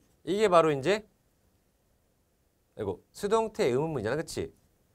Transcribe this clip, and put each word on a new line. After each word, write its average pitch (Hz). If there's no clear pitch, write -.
이게 202
바로 165
이제, 147
아이고, 98
수동태 220
의문문이잖아, 131
그치? 151